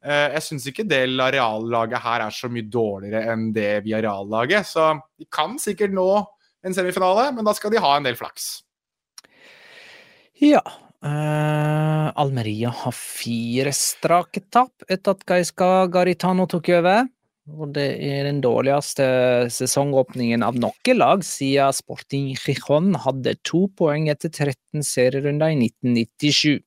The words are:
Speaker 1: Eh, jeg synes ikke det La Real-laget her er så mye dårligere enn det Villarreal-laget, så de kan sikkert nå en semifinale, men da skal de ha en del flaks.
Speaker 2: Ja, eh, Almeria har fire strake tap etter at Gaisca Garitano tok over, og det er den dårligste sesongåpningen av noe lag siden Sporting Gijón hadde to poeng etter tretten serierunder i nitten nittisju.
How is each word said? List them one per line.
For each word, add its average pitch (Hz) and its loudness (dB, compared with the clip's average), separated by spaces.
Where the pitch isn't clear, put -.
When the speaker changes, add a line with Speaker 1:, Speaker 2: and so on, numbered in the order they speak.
Speaker 1:
Eh, 147 0
jeg 156 -4
synes 131 -8
ikke 139 -6
det 135 2
La 131 2
Real-laget 117 0
her 117 -2
er 107 -4
så - -10
mye 117 -8
dårligere 104 -2
enn 110 -2
det 104 -2
Villarreal-laget, 110 -2
så 156 0
de 160 -20
kan 180 -4
sikkert 202 -2
nå 185 0
en 185 -4
semifinale, 190 0
men 226 -6
da 208 2
skal 208 -4
de 220 2
ha 143 4
en 147 0
del 123 0
flaks. - -12
Speaker 2:
Ja, 294 6
eh, 151 0
Almeria 120 -2
har 120 -6
fire 120 -4
strake 170 0
tap - 2
etter 190 0
at 190 -12
Gaisca 180 2
Garitano 180 2
tok 175 -4
over, 185 4
og 151 -10
det 143 -2
er 139 -4
den 143 -2
dårligste 131 2
sesongåpningen 127 0
av 120 -2
noe 170 0
lag 170 4
siden 139 0
Sporting 139 -6
Gijón 151 0
hadde 131 -2
to 180 0
poeng 156 0
etter 160 -4
tretten 143 -4
serierunder 143 0
i 143 2
nitten 120 0
nittisju. 143 0